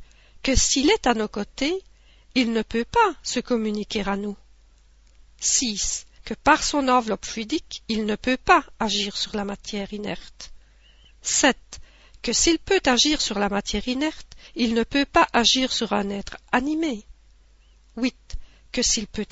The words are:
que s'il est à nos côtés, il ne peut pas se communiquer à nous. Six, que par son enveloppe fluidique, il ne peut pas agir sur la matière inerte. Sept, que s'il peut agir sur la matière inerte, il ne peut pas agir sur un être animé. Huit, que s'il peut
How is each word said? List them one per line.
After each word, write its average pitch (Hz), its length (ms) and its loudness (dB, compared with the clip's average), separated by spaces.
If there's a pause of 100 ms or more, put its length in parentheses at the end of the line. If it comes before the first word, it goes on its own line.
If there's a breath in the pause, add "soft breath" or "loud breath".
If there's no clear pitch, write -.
(420 soft breath)
que 262 120 2
s'il 285 360 4
est 427 160 2
à 240 80 4
nos 220 140 -2
côtés, 285 540 -4 (520 soft breath)
il 233 180 2
ne 226 100 2
peut 233 220 -2
pas 415 380 2
se - 180 -4
communiquer 214 640 -2
à 196 140 -2
nous. 202 200 -6 (1040)
Six, - 680 -2 (180)
que - 100 -6
par - 280 4
son 277 260 0
enveloppe 233 360 2
fluidique, - 640 -6
il 220 160 0
ne 208 120 -2
peut 254 200 0
pas 339 280 4 (140)
agir 202 380 -2
sur - 200 -6
la 202 80 -2
matière 202 480 -8
inerte. - 600 -10 (680 soft breath)
Sept, - 580 0 (420 soft breath)
que 240 100 -4
s'il 330 260 4
peut 381 260 0
agir 285 360 2
sur 202 180 -4
la 202 100 2
matière 202 400 -4
inerte, 285 440 -4 (220 loud breath)
il 233 200 0
ne 226 80 2
peut 277 240 0
pas - 260 4
agir 240 400 2
sur 214 200 -2
un 202 180 0
être 202 260 -8 (160)
animé. 277 520 0 (920)
Huit, - 400 -4 (360 soft breath)
que 247 100 -2
s'il 220 240 0
peut - 260 -6